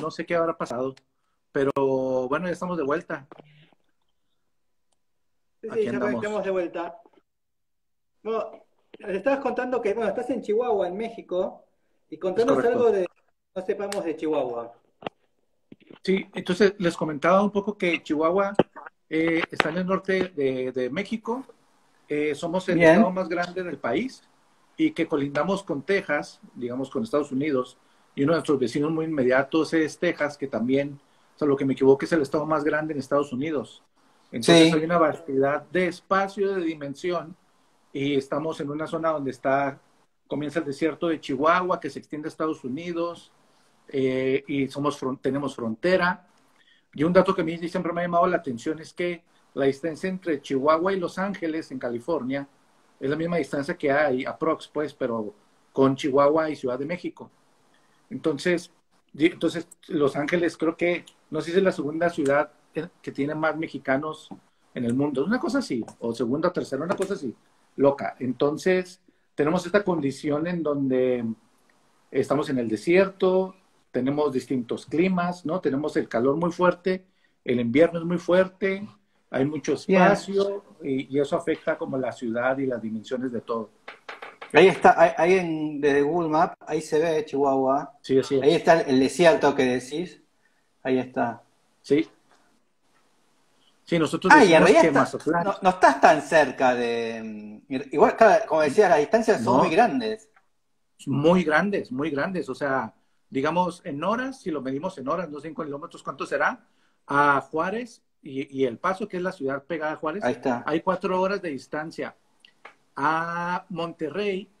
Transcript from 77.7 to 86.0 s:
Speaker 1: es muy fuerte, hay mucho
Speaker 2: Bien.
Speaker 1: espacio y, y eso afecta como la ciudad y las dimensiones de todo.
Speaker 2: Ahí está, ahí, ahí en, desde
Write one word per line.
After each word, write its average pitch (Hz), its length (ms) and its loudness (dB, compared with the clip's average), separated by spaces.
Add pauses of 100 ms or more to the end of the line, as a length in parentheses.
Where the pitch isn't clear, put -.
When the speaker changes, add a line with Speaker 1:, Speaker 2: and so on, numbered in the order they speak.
Speaker 1:
es 165 60 -6
muy 175 140 -2
fuerte, 190 680 0 (440)
hay 135 140 0
mucho 147 300 -2 (120)
Speaker 2:
Bien. 185 160 6
Speaker 1:
espacio 196 600 2 (200)
y, 131 320 -4
y 143 40 2
eso 143 160 0
afecta 160 420 -2
como 139 200 -6
la 127 140 -4
ciudad 120 460 -2
y 139 80 -2
las 123 160 -4
dimensiones 113 500 -6
de 113 100 -6
todo. 113 280 -8 (840)
Speaker 2:
Ahí 165 140 12
está, 180 320 6
ahí, 170 180 8
ahí 175 220 4
en, 156 420 -4
desde 143 200 4